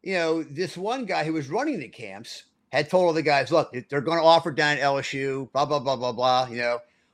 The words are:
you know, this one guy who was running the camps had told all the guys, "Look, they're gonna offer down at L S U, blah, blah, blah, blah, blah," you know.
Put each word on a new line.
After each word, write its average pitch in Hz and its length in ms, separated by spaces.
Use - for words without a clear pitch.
you 190 100
know, 165 300
this 143 340
one 226 280
guy 160 180
who 160 100
was 143 160
running 247 300
the 120 100
camps 104 540
had 147 180
told 185 180
all 165 60
the 160 80
guys, 139 300
"Look, 156 220
they're 143 120
gonna 160 220
offer 165 280
down 147 260
at 131 60
L 139 140
S - 160
U, 135 400
blah, 139 120
blah, 147 140
blah, 135 160
blah, 123 160
blah," 127 360
you 117 100
know. 120 220